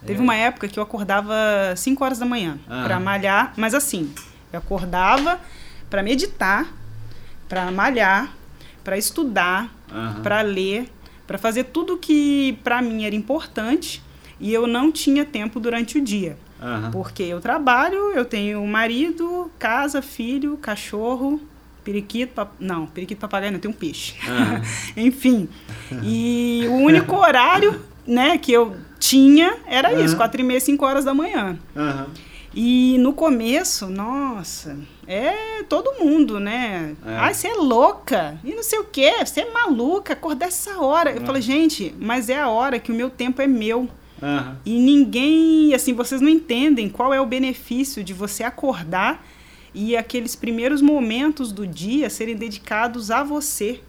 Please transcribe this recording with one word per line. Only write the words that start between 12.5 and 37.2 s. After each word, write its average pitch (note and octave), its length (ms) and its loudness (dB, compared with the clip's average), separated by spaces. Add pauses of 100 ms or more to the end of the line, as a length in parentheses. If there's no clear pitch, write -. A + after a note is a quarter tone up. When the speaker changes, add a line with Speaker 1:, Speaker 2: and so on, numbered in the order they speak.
Speaker 1:
pra B3 180 0
mim A3+ 260 -2
era G#3 100 -4
importante B3 840 -4 (400)
e G#3 140 -2
eu A#3 140 2
não B3+ 240 2
tinha C#4+ 320 2
tempo A3+ 340 -6
durante A#3 400 -2
o - 20 2
dia. G3+ 380 -4 (240)
Speaker 2:
Aham. A2+ 300 -6
Speaker 1:
Porque F#3+ 320 -6
eu F3 160 -6
trabalho, D4+ 720 0
eu B3+ 100 0
tenho G#3 420 -4
marido, D#4+ 920 -2
casa, C#4 420 -2
filho, C4+ 580 -6
cachorro, B3 840 -4 (420)
periquito, G#3 520 -6
pap-, G3+ 260 -8
não, F3 260 -4
periquito, F#3 340 -12
papagaio G3+ 320 -4
não, F#3+ 60 -4
eu - 40 -10
tenho G#3 120 -6
um - 20 -16
peixe. - 380 -8 (140)
Speaker 2:
Aham. A#2+ 340 0 (160)
Speaker 1:
<laughs> - 180 -12
Enfim. A#3+ 520 2 (540)
E A#3 680 0
o A#3+ 60 2
único D#4+ 420 6
horário, F4+ 640 4 (260)
né, B3+ 320 4
que - 140 0
eu A3+ 240 4 (220)
tinha D4 580 8 (100)
era C#4 280 2
isso, - 140 4
Speaker 2:
Aham. D#4+ 80 4
Speaker 1:
quatro A3+ 240 0
e B3+ 40 0
meia, B3+ 160 2
cinco C#4+ 240 2
horas C4+ 200 2
da C4+ 100 0
manhã. C4+ 440 0 (180)
Speaker 2:
Aham. C#3 300 -2 (480)
Speaker 1:
E B3+ 440 4
no B3+ 140 6
começo, C#4 760 0
nossa, G3+ 880 -6 (300)
é G4+ 640 -4
todo A#4+ 340 -2
mundo, C#4+ 380 2
né? G3+ 560 -6 (100)
Speaker 2:
É. A2+ 100 -6
Speaker 1:
"Ai, C#4 180 0